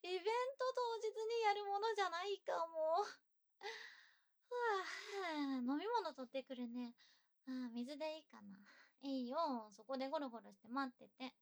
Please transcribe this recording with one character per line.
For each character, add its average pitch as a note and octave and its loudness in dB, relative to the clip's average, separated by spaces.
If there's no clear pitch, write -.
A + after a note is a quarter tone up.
イ F4+ 0
ベ - -
ン - -2
ト B4+ 2
当 A#4 2
日 A4 0
に A#4 2
や G#4 6
る G#4 0
も G4+ 2
の A4 2
じ G#4 2
ゃ F4+ 4
な E4+ -2
い G4+ 0
か E4 0
も。 E4 4
<sighs> - -12
は A4 2
あ、 C#4+ 0
飲 B3+ 2
み F4+ 0
物 G#4 2
取 B3+ -8
っ - -18
て C4+ -4
く C4+ -8
る B3 -4
ね。 A#3+ -6
あ、 B3+ -4
水 A#3+ -4
で D#4 -4
い - -10
い D4 -18
か A3+ -18
な。 G3+ -14
い C4+ 0
い A#3+ -4
よ。 C4 2
そ G#3 -20
こ C4+ -4
で C4 0
ゴ D4+ 2
ロ C#4 -2
ゴ A#3 -8
ロ G3+ -16
し - -20
て A3 -20
待 C4 0
っ - -20
て - -20
て。 B3+ -8